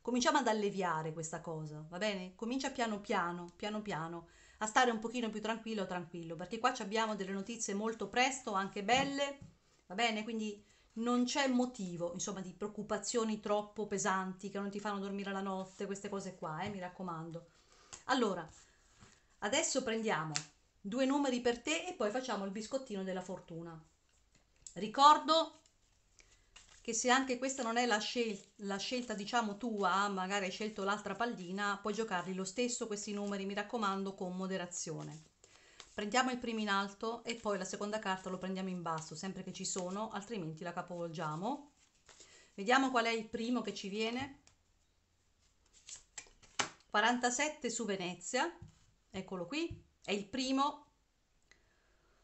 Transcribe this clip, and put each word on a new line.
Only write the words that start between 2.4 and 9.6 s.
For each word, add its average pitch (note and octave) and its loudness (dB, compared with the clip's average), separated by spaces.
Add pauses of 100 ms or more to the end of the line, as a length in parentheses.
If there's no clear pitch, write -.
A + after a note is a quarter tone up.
piano A3+ 0
piano, F3 -2
piano G#3+ -4
piano, E3+ -4 (320)
a G#3+ 0
stare B3+ 6
un A3 0
pochino A#3 -2
più G#3+ -4
tranquillo, A3 -2
tranquillo, F3 -6
perché F3+ -6
qua B3 4
ci C4 -6
abbiamo G#3+ 0
delle F#3+ -4
notizie G3 -4
molto G#3 -2
presto, B3 0
anche G3 -2
belle, C#4 2 (460)